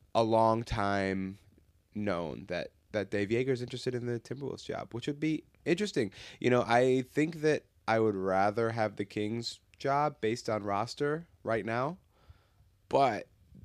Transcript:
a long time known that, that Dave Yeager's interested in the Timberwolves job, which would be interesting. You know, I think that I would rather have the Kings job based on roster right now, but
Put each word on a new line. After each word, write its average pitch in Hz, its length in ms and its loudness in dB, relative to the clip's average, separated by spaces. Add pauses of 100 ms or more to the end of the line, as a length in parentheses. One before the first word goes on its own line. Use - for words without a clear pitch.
(140)
a 117 100 4
long 113 400 4
time 98 720 -2 (580)
known 87 520 -4
that, 87 240 -6 (200)
that 101 200 -4
Dave 101 180 -2
Yeager's 123 320 0
interested 123 340 -6
in 123 100 -6
the 120 140 -4
Timberwolves - 440 -10
job, - 300 -10
which 120 140 -8
would 143 120 -6
be 156 240 -4 (220)
interesting. 170 460 -2 (280)
You 123 100 2
know, 123 180 6
I 127 440 4
think 156 300 0
that 151 240 2 (220)
I 113 120 4
would 110 160 4
rather 101 560 2
have 110 240 0
the 104 100 -4
Kings 110 540 -6 (180)
job 143 440 0
based 113 280 -2
on 107 140 -2
roster 120 640 -2 (160)
right 110 220 -2
now, 127 320 -4 (880)
but 131 400 2 (380)